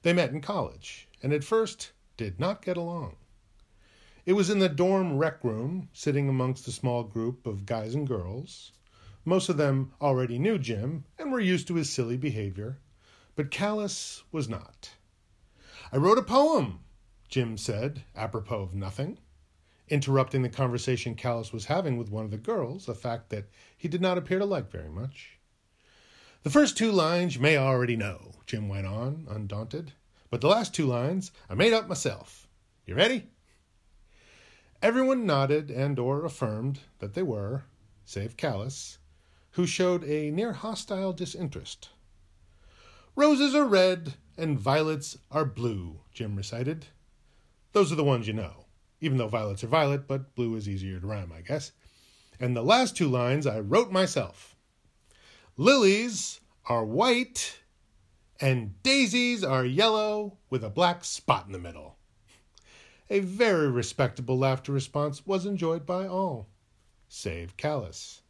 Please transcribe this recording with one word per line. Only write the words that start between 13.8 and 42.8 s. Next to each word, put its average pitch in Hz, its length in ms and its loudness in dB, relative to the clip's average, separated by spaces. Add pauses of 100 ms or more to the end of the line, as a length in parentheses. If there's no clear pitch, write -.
was 135 180 -4
not. - 400 -12 (1040)
"I 131 60 0
wrote 185 200 6
a 226 60 2
poem," 247 560 4 (500)
Jim 117 260 -2
said, 120 480 -6 (120)
apropos 107 480 -6
of 90 100 -10
nothing, 98 460 -6 (680)
interrupting 135 540 2
the 123 80 -2
conversation 120 640 -2
Callus 117 400 -4
was 110 120 -8
having 151 320 -2
with 110 120 -6
one 107 160 -6
of 104 60 -8
the 107 80 -6
girls, 170 500 -4
a 120 60 -6
fact 117 340 -8
that 104 200 -8 (280)
he 170 100 -8
did 170 140 -2
not 180 160 2
appear 185 220 0
to 202 60 2
like 156 260 -2
very 78 180 -12
much. 110 480 -12 (1040)
"The 147 80 -2
first 285 260 6
two 226 160 2
lines 175 440 2
you 120 60 -4
may 151 140 6
already 127 400 2
know," 98 360 -6 (160)
Jim 104 200 -4
went 98 200 -4
on, 131 420 -6
undaunted, 110 640 -8 (380)
"but 113 100 -4
the 139 60 4
last 214 260 4
two 151 140 0
lines 139 440 -2 (160)
I - 60 -10
made 202 180 6
up 220 160 2
myself. - 600 -6 (360)
You 90 120 -8
ready?" 220 340 4 (1500)
Everyone 247 460 4
nodded 143 420 2
and 135 300 -2
or 139 260 0
affirmed 123 540 -4 (180)
that 101 160 -10
they 180 80 -2
were, 117 440 -4 (400)
save 104 320 -8
Callus, 127 600 -6 (540)
who 175 160 0
showed 180 360 0
a 151 280 -2
near 214 220 -2
hostile 196 600 -6
disinterest. 165 760 -8 (1300)